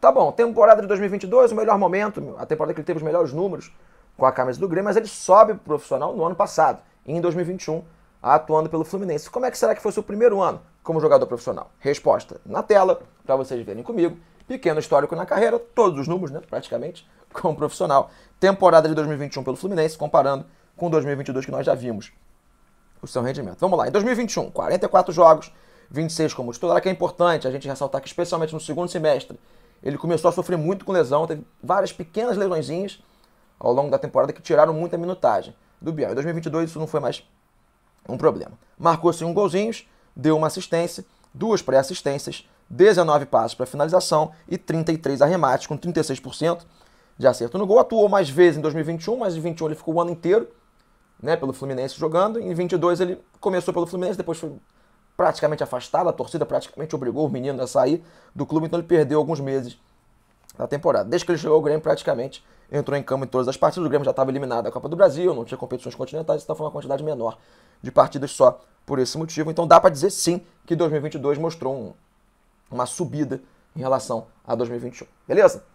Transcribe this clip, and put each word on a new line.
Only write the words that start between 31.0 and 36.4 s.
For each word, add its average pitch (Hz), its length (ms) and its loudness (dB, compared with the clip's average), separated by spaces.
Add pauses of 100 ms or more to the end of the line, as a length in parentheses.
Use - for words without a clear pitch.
teve 156 200 -8 (180)
várias 185 300 0
pequenas 214 420 -4
lesõezinhas 180 680 -4 (560)
ao - 140 0
longo 139 180 0
da 135 80 0
temporada 139 360 0
que - 80 -14
tiraram 160 320 4
muita 170 240 -4
minutagem 147 580 -2 (240)
do 156 140 -8
Biel. 127 180 -4
Em - 20 -4
dois 135 120 -4
mil 170 80 -4
e - 20 -6
vinte 165 120 -8